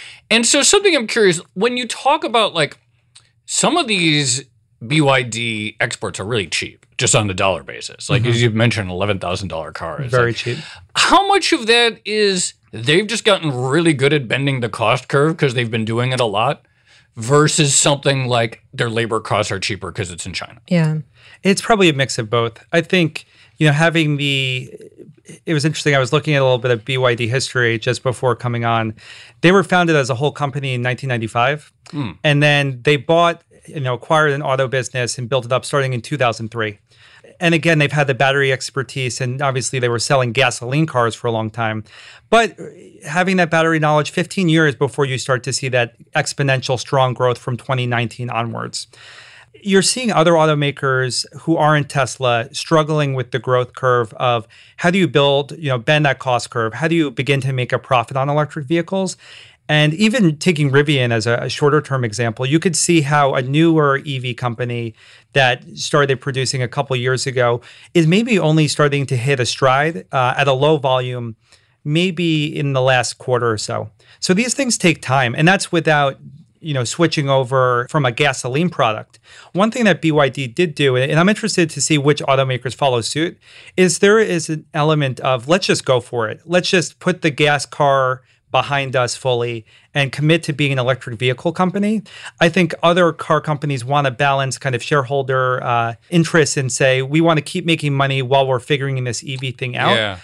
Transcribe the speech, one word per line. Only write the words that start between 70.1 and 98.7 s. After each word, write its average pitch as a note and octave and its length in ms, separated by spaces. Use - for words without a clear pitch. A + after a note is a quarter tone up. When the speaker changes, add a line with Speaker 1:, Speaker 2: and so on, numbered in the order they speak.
Speaker 2:
uh, B2+ 260
at C#3 100
a C#3 60
low D3 240
volume, B2+ 580
maybe D#3+ 600
in D3 280
the C3 80
last B2+ 360
quarter A#2+ 340
or G#2+ 60
so. A2 320
So - 140
these A#3 200
things B3+ 240
take E3+ 240
time, B2+ 360
and D#3 100
that's G3 240
without, D3 460
you D#3 120
know, B2+ 100
switching D#3+ 460
over B2+ 640
from D3 140
a A#2+ 60
gasoline C#3 600
product. A2 480
One G#3 160
thing A#3+ 140
that F#3 180
B D#3+ 100
Y D3 180
D C3 180
did D3 260
do, C3+ 220
and D3 240
I'm F#3 100
interested F#3 400
to D3 100
see D3+ 200
which C#3+ 240
automakers C3 500
follow B2+ 280
suit, D#3+ 360
is F3+ 220
there G3+ 180
is F3 320
an D#3 240
element D3 460
of, C3 280
"Let's F#3 200
just - 180
go B2+ 140
for A#2 280
it. A2 160
Let's E3+ 280
just E3+ 280
put F3+ 220
the E3 80
gas D3 380
car C3+ 560
behind C3+ 440
us B2 200
fully A#2+ 480
and C#3 180
commit D#3 300
to D#3+ 120
being C#3 180
an C3+ 80
electric B2 400
vehicle B2+ 320
company." G3+ 500
I A#3 80
think F3 320
other F3+ 320
car D#3 280
companies C#3 440
wanna C#3 240
balance C3+ 480
kind C3+ 160
of A#2+ 80
shareholder, C3 840
uh, A#2 300
interests E3 480
and C3 140
say, C3 320
"We D3 180
wanna E3 200
keep E3+ 220
making D#3 300
money C3+ 300
while C3+ 240
we're B2+ 120
figuring C3+ 440